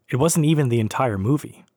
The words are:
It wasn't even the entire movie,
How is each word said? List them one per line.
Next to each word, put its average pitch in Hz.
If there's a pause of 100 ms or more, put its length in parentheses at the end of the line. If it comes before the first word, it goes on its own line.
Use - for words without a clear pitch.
It -
wasn't 151
even 151
the 117
entire 110
movie, 120 (120)